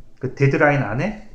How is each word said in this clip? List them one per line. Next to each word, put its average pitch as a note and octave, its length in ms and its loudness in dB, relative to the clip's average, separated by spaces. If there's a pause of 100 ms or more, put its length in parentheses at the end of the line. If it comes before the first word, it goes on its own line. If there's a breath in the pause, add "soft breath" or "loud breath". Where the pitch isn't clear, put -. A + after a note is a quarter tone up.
(180)
그 B2+ 160 -8
데드라인 C#3 480 2
안에 C3 520 -6